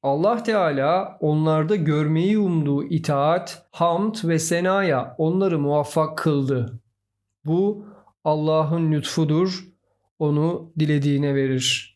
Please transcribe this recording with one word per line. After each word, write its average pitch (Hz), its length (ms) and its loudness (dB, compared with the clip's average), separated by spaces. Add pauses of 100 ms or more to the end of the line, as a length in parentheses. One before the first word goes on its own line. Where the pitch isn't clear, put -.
Allah 180 400 0
Teala 170 760 0
onlarda 156 560 2
görmeyi 160 600 0
umduğu 160 460 0
itaat, 156 840 -2
hamd 196 440 0 (100)
ve 165 140 2
senaya 175 800 0
onları 175 400 0
muvaffak 147 600 0
kıldı. 135 640 -2 (640)
Bu 190 420 0 (380)
Allah'ın 156 680 2
lütfudur, 160 760 0 (500)
onu 156 600 0
dilediğine 143 560 2
verir. 135 600 -2